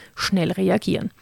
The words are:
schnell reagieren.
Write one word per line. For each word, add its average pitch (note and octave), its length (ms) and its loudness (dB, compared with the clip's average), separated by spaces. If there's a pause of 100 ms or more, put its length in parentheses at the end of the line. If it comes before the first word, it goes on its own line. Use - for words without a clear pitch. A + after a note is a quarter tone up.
(160)
schnell F3 360 0
reagieren. F#3+ 600 0 (100)